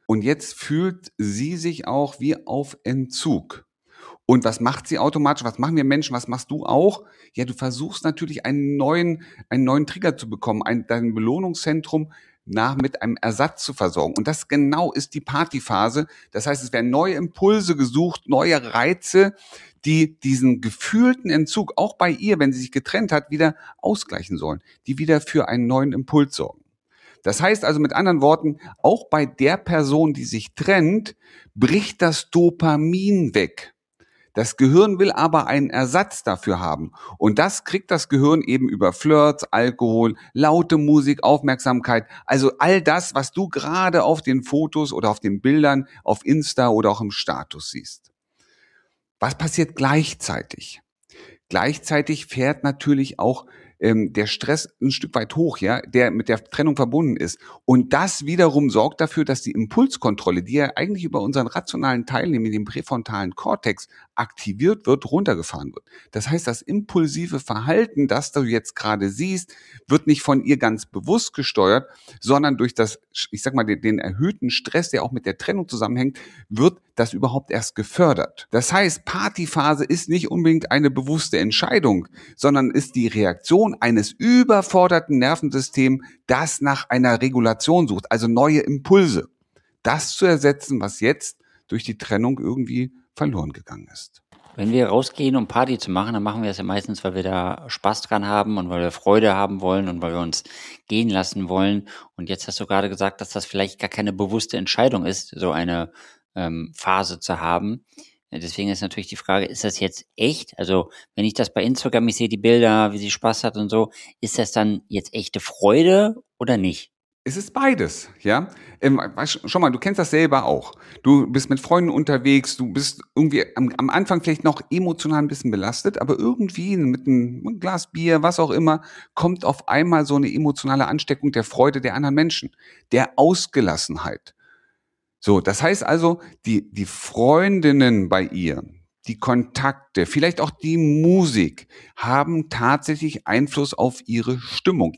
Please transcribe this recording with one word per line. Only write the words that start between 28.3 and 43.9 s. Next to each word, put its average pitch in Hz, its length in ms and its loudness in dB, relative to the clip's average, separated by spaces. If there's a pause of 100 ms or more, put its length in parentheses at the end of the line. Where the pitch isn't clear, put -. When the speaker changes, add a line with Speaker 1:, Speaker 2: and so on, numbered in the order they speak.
Speaker 1:
auch - 320 2
bei 151 160 2
der 143 320 0
Person, 151 560 0
die 131 120 -10
sich 110 280 -8
trennt, 190 640 0 (400)
bricht 151 480 0
das 165 260 0
Dopamin 170 1040 2
weg. - 380 -2 (680)
Das 117 200 -2
Gehirn 180 420 6
will 196 140 4
aber 156 340 2
einen 143 220 0
Ersatz 131 520 0
dafür 92 380 -2
haben. 78 320 -4 (260)
Und 107 220 2
das 190 240 0
kriegt - 260 -6
das 165 200 -2
Gehirn 143 320 4
eben 131 260 0
über 92 240 0
Flirts, 147 540 4
Alkohol, 117 720 2 (160)
laute 160 440 4
Musik, 147 460 4
Aufmerksamkeit. 127 840 2 (200)
Also 135 340 2
all 180 220 4
das, 160 340 0
was 135 160 -4
du 190 160 -4
gerade 165 560 0